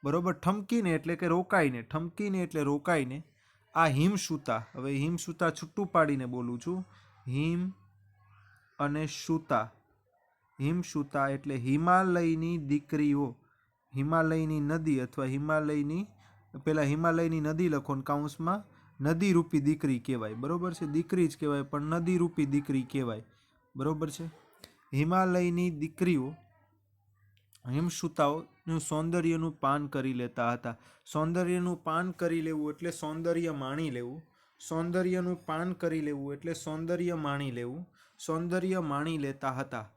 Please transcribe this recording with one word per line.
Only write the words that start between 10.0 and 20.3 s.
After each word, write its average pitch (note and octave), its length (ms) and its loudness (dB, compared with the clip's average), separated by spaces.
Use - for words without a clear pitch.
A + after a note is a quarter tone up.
હિમસૂતા C#3+ 680 -2
એટલે C#3 280 -4
હિમાલયની E3+ 1040 2
દીકરીઓ, C#3+ 800 0
હિમાલયની D#3+ 640 2
નદી D3+ 400 2
અથવા B2+ 260 -4
હિમાલયની, D3+ 840 0
પહેલાં D#3 200 2
હિમાલયની D#3+ 560 2
નદી D#3 280 2
લખો C#3+ 260 0
ને C3+ 60 -4
કાઉન્સમાં D3+ 640 -2
નદીરૂપી E3 580 4
દીકરી C#3+ 400 2
કહેવાય, A2+ 340 -4